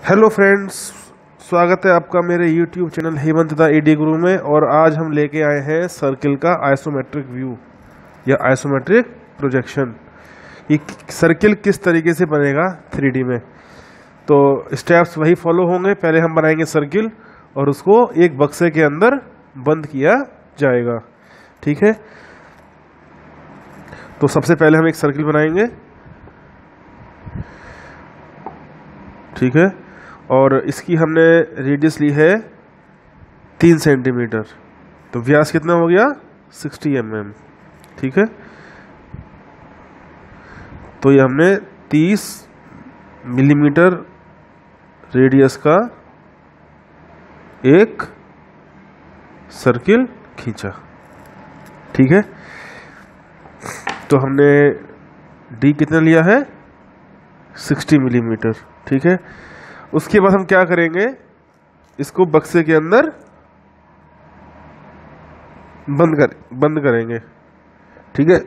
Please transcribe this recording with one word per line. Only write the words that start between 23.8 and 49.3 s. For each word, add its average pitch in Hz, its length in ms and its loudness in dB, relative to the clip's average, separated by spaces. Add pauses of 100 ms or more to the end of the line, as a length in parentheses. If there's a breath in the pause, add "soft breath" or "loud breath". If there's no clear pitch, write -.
तो 143 80 2
सबसे 165 260 0
पहले 156 220 4
हम 165 100 2
एक 156 80 -2
circle 147 300 -4
बनाएंगे, 156 420 0 (3750 loud breath)
ठीक 127 200 -2
है, 170 120 4 (640 loud breath)
और 135 280 4
इसकी - 360 -6
हमने 160 260 0 (420)
radius 143 380 -2
ली 147 100 0
है 160 260 2 (1200)
तीन 170 180 6
centimeter, 123 640 -2 (720)
तो 123 80 -4
व्यास 147 300 2
कितना 160 220 -2
हो 170 140 0
गया, 185 180 2 (480)
सिक्सटी - 440 -8
एम 110 180 -6
एम, 104 160 -10 (680)
ठीक 131 180 -4
है। 202 80 2 (2750 loud breath)
तो 139 80 4
ये 139 100 6
हमने 147 340 2 (360)
तीस 170 360 0 (1000)
millimeter 147 640 2 (1200)
radius 131 420 4
का 151 200 2 (1900)
एक 202 340 2 (1500)